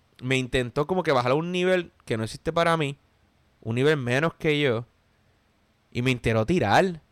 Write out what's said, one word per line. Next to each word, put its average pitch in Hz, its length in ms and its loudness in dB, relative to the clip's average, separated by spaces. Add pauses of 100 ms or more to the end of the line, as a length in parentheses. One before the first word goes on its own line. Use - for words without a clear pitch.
(220)
me 131 140 -2
intentó 131 500 -2
como 185 160 -2
que 160 100 0
bajar 123 200 2
a - 20 2
un 165 180 -4
nivel 180 400 0 (120)
que 120 120 -4
no 110 80 -4
existe - 280 -8
para 170 240 2
mí, 143 220 -4 (600)
un 113 140 -6
nivel 143 220 2
menos 135 380 0
que 151 260 -2
yo, 120 260 0 (1040)
y 123 120 -6
me 131 80 2
intentó 113 360 0
tirar 160 640 2